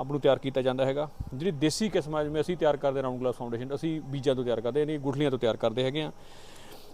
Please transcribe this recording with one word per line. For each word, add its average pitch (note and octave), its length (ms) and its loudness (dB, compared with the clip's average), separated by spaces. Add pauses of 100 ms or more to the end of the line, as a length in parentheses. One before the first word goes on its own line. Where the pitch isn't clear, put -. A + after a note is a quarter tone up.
ਅੰਬ C3 100 -6
ਨੂੰ C#3+ 100 -2
ਤਿਆਰ C3 180 6
ਕੀਤਾ C3+ 240 0
ਜਾਂਦਾ C3 220 2
ਹੈਗਾ। C#3+ 240 0 (260)
ਜਿਹੜੀ D#3+ 160 -2
ਦੇਸੀ D#3 380 2
ਕਿਸਮ D#3 260 0
ਆ, D3+ 100 2
ਜਿਵੇਂ D3+ 160 0
ਅਸੀਂ F3+ 160 0
ਤਿਆਰ D3 200 4
ਕਰਦੇ C#3 260 0
ਰਾਉਂਡ B2+ 180 -4
ਗਲਾਸ B2+ 140 2
ਫਾਊਂਡੇਸ਼ਨ, B2 400 -4
ਅਸੀਂ D#3+ 260 -2
ਬੀਜਾਂ C3+ 340 0
ਤੋਂ B2+ 100 0
ਤਿਆਰ A2+ 160 2
ਕਰਦੇ, A#2+ 200 2
ਯਾਨੀ D3+ 180 0
ਗੁਠਲੀਆਂ C#3 320 0
ਤੋਂ B2+ 80 0
ਤਿਆਰ A2+ 180 2
ਕਰਦੇ A#2 280 0
ਹੈਗੇ C#3+ 180 0
ਆ। D3+ 100 -6 (800)